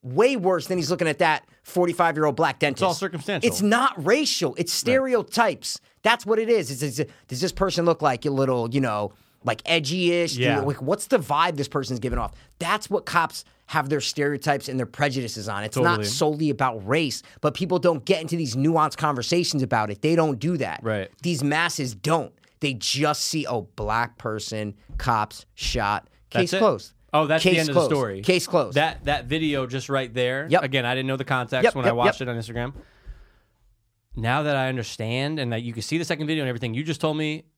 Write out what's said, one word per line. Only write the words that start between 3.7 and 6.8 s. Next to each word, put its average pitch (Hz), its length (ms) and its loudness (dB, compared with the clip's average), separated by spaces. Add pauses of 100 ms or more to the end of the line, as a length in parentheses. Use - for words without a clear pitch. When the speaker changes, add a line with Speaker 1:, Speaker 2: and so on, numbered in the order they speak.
Speaker 1:
racial. 190 520 2
It's 165 160 -2
Speaker 2:
Right. - 60 -2
Speaker 1:
stereotypes. 240 1000 0 (220)
That's 233 220 2
what 214 140 2
it 220 100 0
is. 190 220 2
It's, 131 120 -6 (180)